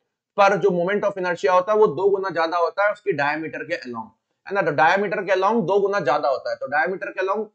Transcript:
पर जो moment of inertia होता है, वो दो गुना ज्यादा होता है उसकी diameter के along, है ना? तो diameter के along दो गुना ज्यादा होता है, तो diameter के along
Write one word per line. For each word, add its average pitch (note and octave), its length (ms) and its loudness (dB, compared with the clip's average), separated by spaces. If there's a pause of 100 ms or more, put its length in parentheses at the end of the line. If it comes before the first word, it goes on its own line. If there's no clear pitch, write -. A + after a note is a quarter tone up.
(360)
पर G3+ 200 4
जो F#3 120 2
moment F#3+ 420 0
of F#3+ 80 -8
inertia F3+ 320 -2
होता F3+ 220 4
है, G#3+ 60 4
वो G#3+ 80 6
दो F#3 240 2
गुना F#3+ 200 0
ज्यादा E3 260 0
होता F3 300 2
है G#3 60 0
उसकी G3 200 -4
diameter D3+ 580 -4
के E3+ 60 -4
along, A#2 300 -10 (420)
है - 40 -12
ना? G3 100 0
तो D#3+ 100 0
diameter F#3+ 540 0
के G3 60 0
along G3 300 2
दो F#3+ 180 2
गुना G3 200 0
ज्यादा D3+ 280 0
होता B2 220 -2
है, A#2 60 -6
तो C3+ 100 -10
diameter D#3+ 420 -2
के F#3+ 180 -6
along G#3 280 -4